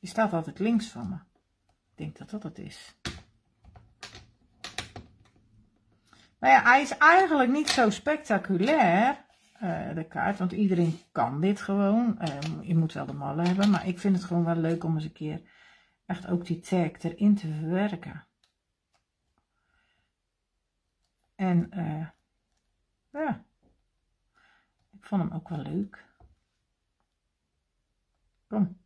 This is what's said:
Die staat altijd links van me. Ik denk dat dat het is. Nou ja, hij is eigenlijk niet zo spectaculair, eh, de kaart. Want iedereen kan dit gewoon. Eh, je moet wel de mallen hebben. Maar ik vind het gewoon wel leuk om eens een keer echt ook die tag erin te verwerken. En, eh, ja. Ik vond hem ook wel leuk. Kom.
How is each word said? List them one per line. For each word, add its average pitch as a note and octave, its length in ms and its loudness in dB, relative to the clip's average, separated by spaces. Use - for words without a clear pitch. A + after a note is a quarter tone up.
Die F#3 80 -14
staat A3 220 0
altijd D#3+ 260 -4
links A3 280 0
van - 220 -12
me. F#3 60 -8
Ik - 60 -20
denk D3+ 220 -12
dat - 120 -18
dat G#3 120 -10
het - 160 -12
is. - 360 -16
Nou C4 160 6
ja, - 80 8
hij C4 200 6
is - 160 -6
eigenlijk D#4 520 6
niet D4 180 0
zo A3+ 220 4
spectaculair, A3+ 1300 2
eh, E3 420 -6
de D#3+ 140 -6
kaart. G3 300 -2
Want F#3 140 -2
iedereen F3 460 2
kan C3 280 -2
dit G3+ 200 0
gewoon. G3+ 580 0
Eh, D#3 440 -6
je E3 140 -2
moet D#3+ 160 2
wel C#3+ 140 -8
de C#3 60 -10
mallen C#3+ 340 -4
hebben. G3 240 2
Maar F#3 160 2
ik F3+ 120 -4
vind G3 180 2
het F3+ 80 -4
gewoon E3+ 200 -2
wel E3+ 120 0
leuk E3 280 -2
om D#3+ 100 -2
eens D#3 100 -4
een D#3 80 -10
keer D3+ 280 -10
echt F3+ 200 -8
ook F3 200 -4
die E3+ 140 -4
tag E3+ 420 -2
erin G3+ 320 2
te E3+ 180 -6
verwerken. E3+ 720 -6
En, F3+ 360 0
eh, D#3+ 360 -6
ja. C#4+ 340 -6
Ik G3+ 140 -20
vond F#3+ 180 -2
hem E3+ 100 -4
ook E3 160 -10
wel D#3+ 100 -8
leuk. D#3 460 -8
Kom. G#3 380 -2